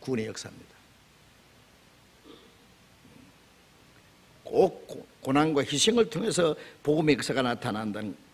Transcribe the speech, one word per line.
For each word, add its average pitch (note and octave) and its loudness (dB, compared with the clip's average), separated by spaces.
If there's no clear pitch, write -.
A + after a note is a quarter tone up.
구원의 A2+ -4
역사입니다. - -14
꼭 - 2
고-, - -14
고난과 C#3+ 2
희생을 G#3+ 2
통해서 E3+ 0
복음의 D3+ 4
역사가 A#2+ -2
나타난다는 G#2+ -4